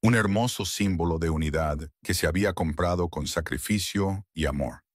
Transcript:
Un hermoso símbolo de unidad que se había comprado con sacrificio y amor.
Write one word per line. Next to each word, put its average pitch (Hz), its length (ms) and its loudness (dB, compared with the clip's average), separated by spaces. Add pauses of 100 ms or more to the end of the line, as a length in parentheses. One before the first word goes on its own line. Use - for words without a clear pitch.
Un 113 120 6
hermoso 107 500 2
símbolo 85 540 0
de 82 100 0
unidad 78 640 -2 (120)
que - 100 -2
se - 120 0
había 92 280 2
comprado 87 560 0
con 69 180 -6
sacrificio 98 1040 -2
y 78 120 -2
amor. 69 380 -2 (120)